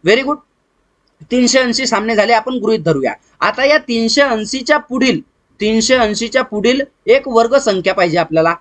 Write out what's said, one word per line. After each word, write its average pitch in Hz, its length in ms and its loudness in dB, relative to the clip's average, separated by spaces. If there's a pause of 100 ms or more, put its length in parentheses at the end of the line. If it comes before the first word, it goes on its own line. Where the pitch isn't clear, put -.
Very 226 180 2
good. 285 140 -4 (920)
तीनशे 247 280 2
ऐंशी 254 280 -2
सामने 220 300 -2
झाले 214 160 2
आपण 254 260 0
गृहीत 214 220 0
धरूया. 139 320 -2 (280)
आता 220 240 -2
या 294 140 4
तीनशे 233 440 0
ऐंशीच्या 262 560 -2
पुढील, 254 420 -2 (400)
तीनशे 220 360 0
ऐंशीच्या 226 460 -2
पुढील 240 380 0 (260)
एक 269 220 2
वर्गसंख्या 226 680 0
पाहिजे 175 240 0
आपल्याला. 160 420 0